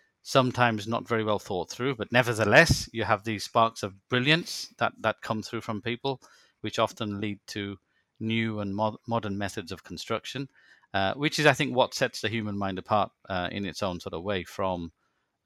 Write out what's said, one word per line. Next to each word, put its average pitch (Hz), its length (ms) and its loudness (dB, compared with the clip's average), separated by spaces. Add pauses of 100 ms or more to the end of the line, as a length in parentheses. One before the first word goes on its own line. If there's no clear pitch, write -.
(220)
sometimes 120 640 2
not 113 220 -4
very 110 160 2
well 104 140 2
thought 90 320 -6
through, 127 260 -4
but 110 160 -6
nevertheless, 120 800 6
you 113 120 -2
have 104 200 0
these 104 200 -4
sparks 113 380 2
of 98 120 -4 (140)
brilliance 143 680 0
that, 117 220 0
that - 220 -2
come 110 200 -4
through 110 200 -8
from 107 180 -6
people, 123 400 -6 (400)
which - 180 -6
often 107 420 0
lead 104 180 -4 (100)
to 101 280 -6 (440)
new 110 400 0
and 98 140 -4
mod-, 107 320 0
modern 107 320 -2
methods 95 340 -4
of 90 120 -12
construction, 120 640 -8 (460)
uh, 98 200 0
which 143 240 -2
is, 147 80 6
I 139 80 8
think, 127 200 -2
what 123 200 2
sets - 260 -2
the 110 80 -2
human 107 280 -4
mind 98 220 -2
apart, 98 320 0 (180)
uh, 90 220 -2
in 101 140 -6
its 87 180 -8
own 90 180 -4
sort 95 140 -10
of 82 80 -6
way 95 220 -2
from, 90 480 -4 (540)